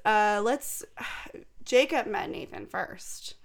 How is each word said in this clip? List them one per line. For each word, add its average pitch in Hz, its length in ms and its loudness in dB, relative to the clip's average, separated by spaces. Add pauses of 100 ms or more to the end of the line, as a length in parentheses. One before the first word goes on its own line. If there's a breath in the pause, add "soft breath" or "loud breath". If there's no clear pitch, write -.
Uh, 214 400 4
let's, - 400 -2 (400 loud breath)
<sighs> - 400 -14
Jacob 285 400 4
met - 240 -2
Nathan - 380 -10
first. - 680 -8 (120)